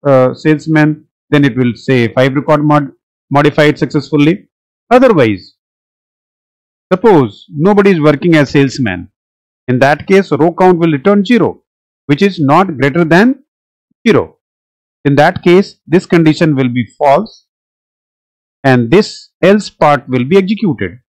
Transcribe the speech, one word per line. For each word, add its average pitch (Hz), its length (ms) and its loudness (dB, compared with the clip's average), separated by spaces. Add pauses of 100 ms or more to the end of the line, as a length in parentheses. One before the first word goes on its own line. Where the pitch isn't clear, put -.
uh, 127 260 2
salesmen, 151 720 -2 (240)
then 143 140 0
it 123 140 -2
will 123 180 -2
say 120 380 -2
five 131 220 0
record 151 280 -2
mod-, 147 280 0 (400)
modified 147 480 0
successfully. 156 680 -2 (440)
Otherwise, 165 640 0 (1400)
suppose 180 580 0
nobody 196 420 0
is 170 80 0
working 151 360 0
as 143 160 0
salesman. 117 580 -4 (580)
In 123 120 -2
that 143 260 0
case, 190 260 0
row 156 220 0
count 185 240 2
will 165 140 0
return 196 340 0
zero, 190 380 -2 (420)
which 143 160 -2
is 196 180 -2
not 156 380 0
greater 147 260 -2
than 190 400 0 (640)
zero. 131 320 -2 (680)
In 143 100 0
that 156 260 0
case, 180 360 0 (100)
this 175 180 0
condition 160 500 0
will 131 140 -2
be 120 160 -4 (120)
false 147 500 -2 (1160)
and 123 280 0
this - 400 -2 (100)
else 202 280 0
part 147 380 -2
will 127 180 -4
be 175 120 0
executed. 180 640 -4 (160)